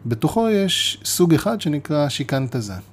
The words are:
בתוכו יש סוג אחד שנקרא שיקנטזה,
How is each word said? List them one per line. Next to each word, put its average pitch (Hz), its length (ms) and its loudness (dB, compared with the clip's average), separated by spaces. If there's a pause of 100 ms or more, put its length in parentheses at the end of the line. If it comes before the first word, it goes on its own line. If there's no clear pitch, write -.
בתוכו 151 420 0
יש 196 560 0
סוג 175 300 4
אחד - 260 2
שנקרא 147 480 0
שיקנטזה, 127 640 -2 (200)